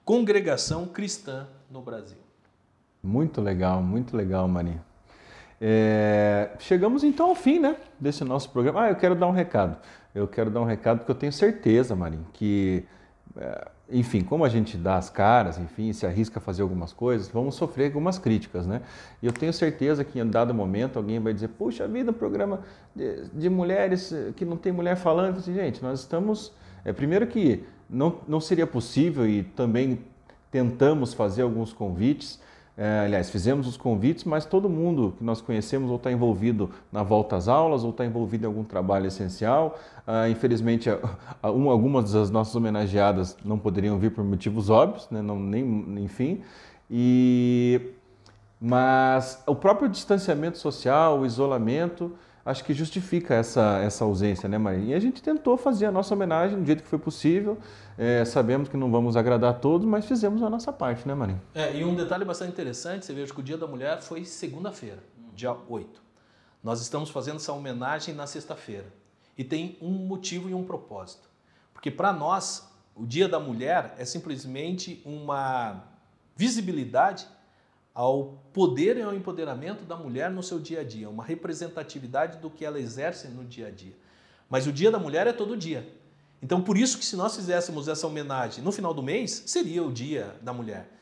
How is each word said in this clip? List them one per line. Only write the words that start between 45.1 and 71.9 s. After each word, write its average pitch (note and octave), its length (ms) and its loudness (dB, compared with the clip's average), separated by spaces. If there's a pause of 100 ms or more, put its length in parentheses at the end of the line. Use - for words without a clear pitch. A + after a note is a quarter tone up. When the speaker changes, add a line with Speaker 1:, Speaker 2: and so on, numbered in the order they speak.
Speaker 2:
né? A2 100 -4
Não, G#2 160 -4
nem, G2+ 280 -2 (360)
enfim. B2+ 400 -4 (480)
E, B2 920 4 (800)
mas C3 840 4
o D3 100 2
próprio A#3 340 4
distanciamento E3+ 680 0
social, D3 600 4
o C3+ 60 0
isolamento, C#3 880 0 (300)
acho - 180 -4
que D#3 100 -2
justifica E3+ 640 -2
essa, A2+ 480 4
essa G#2 220 0
ausência, G2 420 0
né, G2+ 100 -2
Maria? G2+ 280 0
E A#2+ 80 -2
a E3 60 2
gente B3+ 220 -2
tentou D4+ 360 2
fazer A#3+ 280 0
a G#3+ 60 0
nossa G3 240 0
homenagem F#3+ 420 2
do F#3 80 0
jeito D3+ 160 2
que - 80 -20
foi D#3+ 80 -2
possível. F#3 600 0 (380)
É, A#2 280 2
sabemos B2+ 460 2
que C#3 80 -4
não C3 120 0
vamos A#2 280 2
agradar A#2+ 340 4
a - 20 2
todos, D#3+ 320 2
mas G#3+ 200 0
fizemos A3 360 0
a A3 80 0
nossa A#3 220 -6
parte, B2 340 -4
né, C#3 80 -4
Maria? G2 260 -2 (140)
Speaker 1:
É, D3+ 220 -4
e D3+ 80 -4
um F3 100 0
detalhe F3 320 -2
bastante F3+ 280 -6
interessante: E3+ 520 -8
você D3 80 -10
veja C#3 180 -8
que - 80 -14
o D#3+ 40 -8
Dia C#3+ 140 -8
da D#3+ 100 -8
Mulher C#3+ 340 -6
foi E3 220 -12
segunda-feira, C#3+ 760 -12 (360)
dia A#2+ 200 -4 (120)
oito. A2 340 -12 (600)
Nós A#2 180 -4
estamos D3+ 280 -6
fazendo C#3+ 260 -8
essa D3+ 160 -10
homenagem C#3+ 640 -6
na C#3+ 100 -10
sexta-feira. C#3 600 -12 (520)
E C3 60 -6
tem D#3+ 380 -6
um E3+ 100 -6
motivo F#3 580 -6
e F#3 40 -6
um F3+ 100 -4
propósito. - 680 -12 (440)
Porque - 180 -8